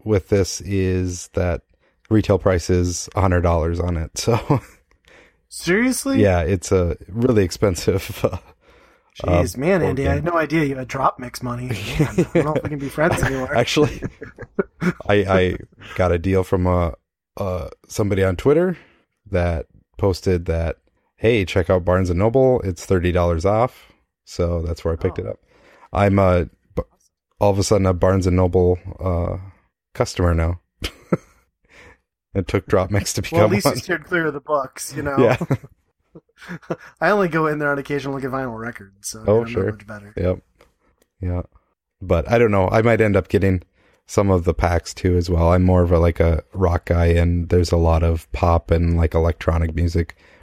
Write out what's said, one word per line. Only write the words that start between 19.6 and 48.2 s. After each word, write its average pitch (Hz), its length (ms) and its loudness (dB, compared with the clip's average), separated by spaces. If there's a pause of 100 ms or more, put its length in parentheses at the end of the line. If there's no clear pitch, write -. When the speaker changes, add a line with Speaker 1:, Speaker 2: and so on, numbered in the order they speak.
Speaker 1:
posted 92 480 0
that, 82 300 -2 (400)
"Hey, 110 280 2
check 90 240 -2
out 92 160 2
Barnes 92 240 2
and 87 120 0
Noble. 127 420 2
It's 95 240 -6
thirty 87 260 0
dollars 87 320 0
off." 110 480 -2 (320)
So 85 380 -4
that's 85 220 -6
where 82 100 -2
I - 20 -6
picked 90 220 -4
Speaker 2:
Oh. - 40 -6
Speaker 1:
it 53 60 -8
up. - 120 -10 (520)
I'm, 98 280 2
uh, 90 240 4 (320)
b-, - 60 -4 (580)
all 104 100 4
of 98 80 0
a 98 60 2
sudden 98 220 2
a 95 60 4
Barnes 95 360 2
and 90 80 2
Noble, 90 420 2 (220)
uh, 90 360 -4 (560)
customer 90 420 0
now. 82 260 -2 (220)
<laughs> - 80 -8 (1400)
It 98 140 -2
took 101 200 -2
drop 92 260 0
mix 101 220 -2
to 104 80 -4
become 160 160 -4
Speaker 2:
Well, 170 80 6
at - 60 4
least 202 120 0
Speaker 1:
one. 131 100 2
Speaker 2:
you 123 60 -10
steered 160 240 -6
clear 165 220 -2
of 147 80 -2
the 143 60 -10
books, 135 540 -6
you 147 80 -8
know? 139 160 -4
Speaker 1:
Yeah. 127 180 6
Speaker 2:
<laughs> - 1400 -10 (240)
I 165 100 2
only 202 180 2
go 156 200 0
in 151 100 -2
there 147 140 0
on 143 80 -2
occasion 139 300 -4
to 135 40 -4
look 135 100 -8
at 135 60 -4
vinyl 127 280 -6
records, 113 500 -14
so 110 180 -12
Speaker 1:
Oh, 107 160 4
Speaker 2:
I'm 113 60 -6
Speaker 1:
sure. 113 160 -2
Speaker 2:
not 104 100 -2
much 104 140 -20
better. 104 280 -16
Speaker 1:
Yep. 92 220 -2 (840)
Yeah. 90 220 -4 (580)
But 85 300 -2
I 117 80 4
don't 117 140 4
know. 95 160 2
I 110 140 2
might 110 180 4
end 104 160 4
up 92 120 0
getting 95 340 2 (440)
some 98 240 0
of 90 140 2
the 87 100 0
packs 85 400 -2
too 90 220 0
as 85 120 0
well. 85 240 4
I'm 90 120 4
more 90 180 4
of 85 80 2
a, 87 80 4
like, 85 220 2
a 82 320 2
rock 87 340 0
guy, 85 200 2
and 85 420 2
there's 90 240 2
a 87 40 2
lot 82 280 2
of 82 260 -2